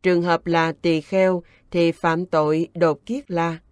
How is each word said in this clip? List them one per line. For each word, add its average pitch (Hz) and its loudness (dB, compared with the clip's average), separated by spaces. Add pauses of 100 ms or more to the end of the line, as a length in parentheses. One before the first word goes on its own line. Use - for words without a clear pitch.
Trường 180 2
hợp 170 -2
là 165 0
tỳ 160 -2
kheo 185 0 (280)
thì 170 2
phạm 170 -2
tội 156 0
Đột 165 0
Kiết 254 -8
La. 170 -4 (120)